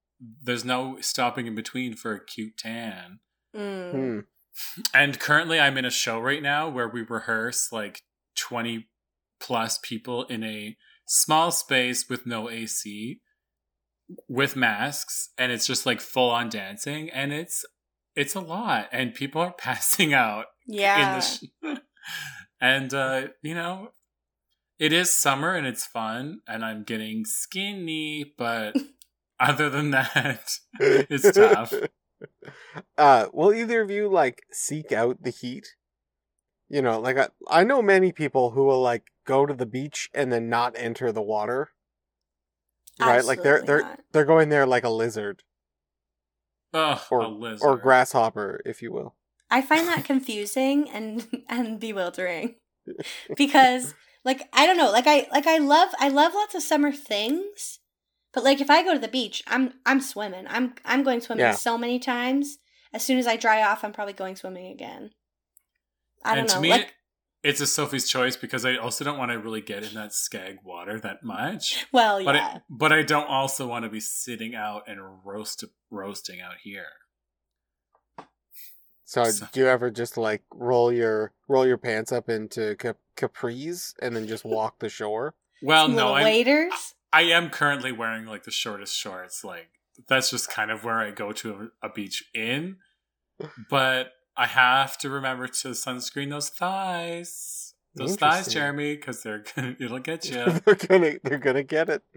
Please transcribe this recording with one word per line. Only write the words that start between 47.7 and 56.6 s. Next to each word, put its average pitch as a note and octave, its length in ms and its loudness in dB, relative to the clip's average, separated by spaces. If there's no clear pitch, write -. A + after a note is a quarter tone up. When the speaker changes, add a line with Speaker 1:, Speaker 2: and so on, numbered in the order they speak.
Speaker 3:
grasshopper, B2 840 4
if - 160 -10
you A2+ 100 -10
will. - 240 -10
Speaker 2:
I B3+ 120 4
find D#4 260 2
that E4+ 160 -2
confusing C4 880 0
and, A3 360 -8
<laughs> - 40 -14
and A3+ 300 -4
bewildering. F#3 800 -6
Speaker 3:
<laughs> - 360 -20
Speaker 2:
Because, C4 580 4
like, C4 300 -2
I C4+ 120 8
don't F4+ 120 6
know, C4+ 140 6
like, B3 160 4
I, D4+ 220 6
like, C#4+ 160 2
I D#4+ 120 6
love, D#4 320 6
I C#4 80 4
love D4 260 4
lots G4+ 220 -2
of D#4+ 80 -4